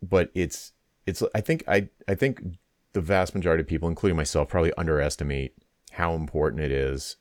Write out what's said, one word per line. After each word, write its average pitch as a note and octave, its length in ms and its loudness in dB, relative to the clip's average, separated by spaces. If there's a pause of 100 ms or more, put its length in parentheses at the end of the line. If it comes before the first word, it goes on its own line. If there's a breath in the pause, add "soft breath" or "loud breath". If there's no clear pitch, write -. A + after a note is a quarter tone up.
but F2+ 340 2
it's, - 380 -4 (340)
it's, F#2+ 160 -2 (100)
I G#2+ 80 0
think, E3 260 -2
I, G2+ 220 2 (180)
I G2 80 0
think C3+ 260 0 (520)
the G2 80 0
vast F#2 320 2
majority E2+ 280 2
of C#2+ 60 -2
people, E2 220 0
including E2+ 280 2
myself, D#2 320 0
probably E2 280 2
underestimate D2 760 0 (380)
how E2+ 220 -2
important D2+ 480 0
it D2 100 0
is C2+ 500 -2